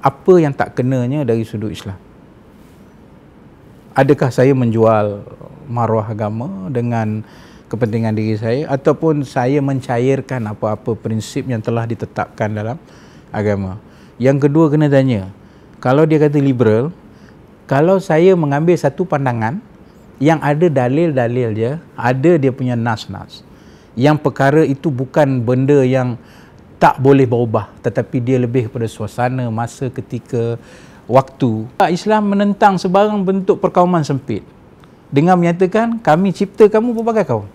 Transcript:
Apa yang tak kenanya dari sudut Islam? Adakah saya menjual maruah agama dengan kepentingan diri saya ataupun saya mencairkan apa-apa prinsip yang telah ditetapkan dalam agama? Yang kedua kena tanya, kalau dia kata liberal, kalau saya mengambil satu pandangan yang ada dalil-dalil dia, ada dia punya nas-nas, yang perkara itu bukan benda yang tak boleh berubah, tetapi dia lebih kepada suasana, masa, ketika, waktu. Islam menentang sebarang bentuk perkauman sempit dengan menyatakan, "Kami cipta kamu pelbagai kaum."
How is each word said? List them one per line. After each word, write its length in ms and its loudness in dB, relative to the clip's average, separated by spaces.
Apa 400 4
yang 160 0
tak 160 -4
kenanya 480 -2
dari 240 -2
sudut 240 -8
Islam? 320 -12
Adakah 400 2
saya 240 4
menjual 640 2
maruah 400 -2
agama 640 -8
dengan 480 -4
kepentingan 480 -6
diri 240 -4
saya 320 -6
ataupun 560 -2
saya 320 -2
mencairkan 880 -4
apa-apa 480 -6
prinsip 480 -8
yang 160 -6
telah 240 -4
ditetapkan 720 -6
dalam 240 -8
agama? 400 -2
Yang 320 2
kedua 240 2
kena 160 2
tanya, 400 2
kalau 320 2
dia 160 2
kata 160 2
liberal, 480 2
kalau 320 2
saya 320 4
mengambil 480 0
satu 240 -2
pandangan 560 -2
yang 240 4
ada 240 2
dalil-dalil 880 0
dia, 240 -4
ada 400 2
dia 160 0
punya 240 -4
nas-nas, 640 -6
yang 160 4
perkara 480 2
itu 240 -2
bukan 560 0
benda 400 2
yang 320 0
tak 240 2
boleh 240 6
berubah, 560 -2
tetapi 400 -4
dia 160 0
lebih 320 -2
kepada 160 -6
suasana, 640 -6
masa, 400 -6
ketika, 640 -6
waktu. 560 0
Islam 400 0
menentang 480 2
sebarang 480 0
bentuk 320 0
perkauman 480 2
sempit 400 -4
dengan 240 4
menyatakan, 640 0
"Kami 320 2
cipta 400 4
kamu 240 0
pelbagai 320 -2
kaum." 280 -4